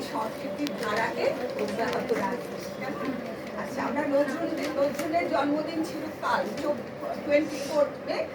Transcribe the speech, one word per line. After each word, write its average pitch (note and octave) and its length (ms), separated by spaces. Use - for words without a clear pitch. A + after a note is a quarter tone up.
সংস্কৃতির A3+ 580
ধারাকে A3+ 400
অব্যাহত A3+ 520
রাখবে। - 720
আচ্ছা, - 240
আমরা C4 260
নজরুল, C#4+ 400
নজরুলের D#4 540
জন্মদিন D4+ 540
ছিল - 160
কাল, C#4 220
টোয়েন্টি D4+ 320
ফোর্থ C#4+ 540
মে। D#5+ 140